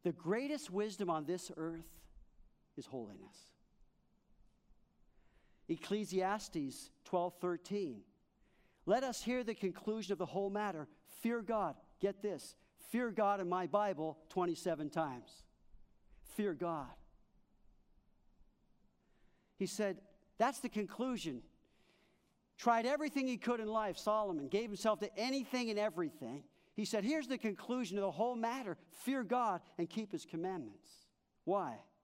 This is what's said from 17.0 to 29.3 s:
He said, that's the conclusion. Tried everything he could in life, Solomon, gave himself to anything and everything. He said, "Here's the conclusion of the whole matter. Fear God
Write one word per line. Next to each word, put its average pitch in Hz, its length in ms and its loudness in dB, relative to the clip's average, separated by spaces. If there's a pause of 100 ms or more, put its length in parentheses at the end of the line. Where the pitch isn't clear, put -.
He 190 100 0
said, 196 360 0 (340)
that's 262 240 4
the 247 80 -4
conclusion. 214 760 -2 (1120)
Tried 233 300 4
everything 285 400 2
he 254 100 0
could 233 240 0
in 220 80 -2
life, 214 300 0
Solomon, 202 500 2
gave 214 200 2
himself 208 320 2
to - 180 -6
anything 247 520 0
and 208 80 0
everything. 151 680 -2 (300)
He 214 100 0
said, 202 200 2
"Here's 285 240 0
the 254 100 0
conclusion 214 600 0
of 196 40 2
the 196 80 4
whole 220 240 2
matter. 233 420 -2 (140)
Fear 262 340 0
God 214 380 2 (160)